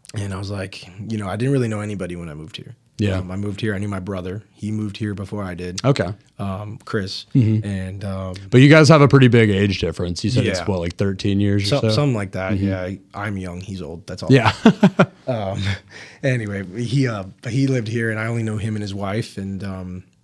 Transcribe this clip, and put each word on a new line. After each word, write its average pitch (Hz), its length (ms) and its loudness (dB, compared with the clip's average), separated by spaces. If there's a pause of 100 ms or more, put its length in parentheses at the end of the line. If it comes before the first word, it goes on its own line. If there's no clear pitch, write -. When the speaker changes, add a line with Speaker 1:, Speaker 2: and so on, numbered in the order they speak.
(140)
Speaker 1:
And 101 200 -6
I 95 40 -6
was 98 140 -8
like, 98 340 -10 (240)
you 110 80 -4
know, 101 120 -6
I 98 80 -4
didn't 127 160 0
really 127 160 0
know 107 100 -4
anybody 95 380 -6
when 87 100 -10
I 78 60 -12
moved 78 240 -14
here. - 180 -18 (220)
Speaker 2:
Yeah. 98 220 0
Speaker 1:
Um, 92 100 -6
I 92 60 -8
moved 101 260 -6
here. 107 140 -2
I - 20 -6
knew 101 100 -6
my 98 120 -6
brother. 92 420 -8 (120)
He 104 180 -8
moved 107 260 -6
here 104 160 -4
before 101 300 -8
I 92 100 -8
did. 90 320 -6
Speaker 2:
Okay. 123 240 2 (300)
Speaker 1:
Um, 98 440 -8
Chris. - 420 -6 (100)
Speaker 2:
Mm-hmm. 110 320 4
Speaker 1:
And, 95 360 -6
um, 95 300 -6 (160)
Speaker 2:
But 120 120 8
you 143 80 10
guys 156 200 10
have 156 120 10
a 143 60 10
pretty 131 200 8
big 113 240 6
age 98 280 2
difference. 87 440 -4
You 110 80 0
said 123 160 2
it's, 95 120 -2
Speaker 1:
Yeah. 85 60 -6
Speaker 2:
what, 92 140 -2
like, 85 160 -4
thirteen 98 440 -2
years 101 240 2
or 101 40 -2
Speaker 1:
So-, 139 140 0
Speaker 2:
so? 113 80 2
Speaker 1:
something 131 260 2
like 101 160 -6
that. 95 220 -4
Speaker 2:
Mm-hmm. 98 140 0
Speaker 1:
Yeah, 95 140 -2
I, 92 180 -8 (140)
I'm 101 240 -6
young. 92 240 -10
He's 95 220 -10
old. 82 240 -12
That's 92 160 -12
all. - 80 2
Speaker 2:
Yeah. 117 200 6 (120)
<laughs> - 420 4 (220)
Speaker 1:
Um, 101 340 -4 (300)
<laughs> - 320 -16
anyway, 107 420 -2 (160)
he, 127 260 0
uh, 104 180 -6 (220)
he 135 200 0
lived 123 220 -2
here, 117 220 -2
and 107 80 -4
I 110 80 -4
only 117 160 -4
know 110 140 -4
him 107 200 -4
and 104 40 -6
his 101 120 -8
wife, 98 440 -6
and, 98 260 -8
um, 92 400 -10 (200)